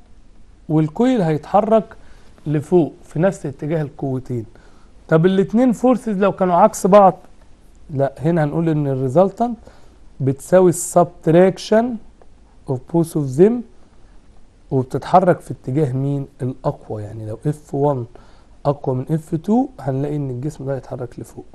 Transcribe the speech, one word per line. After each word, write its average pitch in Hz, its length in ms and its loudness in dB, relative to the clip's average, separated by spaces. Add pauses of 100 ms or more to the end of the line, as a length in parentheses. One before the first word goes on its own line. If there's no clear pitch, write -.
(680)
والكويل 165 520 0
هيتحرك 196 640 0 (640)
لفوق 151 460 2 (100)
في - 160 -8
نفس 180 260 -2
اتجاه 156 360 -6
القوتين. 127 640 -8 (640)
طب 160 180 4
الاتنين 196 460 2
فورسز 220 460 0
لو 196 140 2
كانوا 185 240 0
عكس 208 320 2
بعض، 190 260 8 (760)
لا، 135 280 -2
هنا 160 260 0
هنقول 160 260 -2
ان 151 180 0
الريزلتنت 170 720 0 (600)
بتساوي 175 500 2
السبتراكشن 185 1300 2 (760)
of 131 80 -4 (160)
both 165 200 0
of 139 260 -2
them، 208 140 6 (1200)
وبتتحرك 147 680 2
في - 120 -14
اتجاه 131 420 -4
مين؟ 139 340 -4 (140)
الأقوى. 127 640 -8
يعني 110 220 -14
لو 107 200 -12
اف 147 300 -8
وان 139 300 -2 (600)
أقوى 143 300 -2
من 127 160 -6
اف 160 240 -4
تو 220 320 0 (120)
هنلاقي 143 360 -6
ان 143 140 -6
الجسم 131 360 -10
ده 139 100 -6
هيتحرك 123 440 -12
لفوق. - 360 -18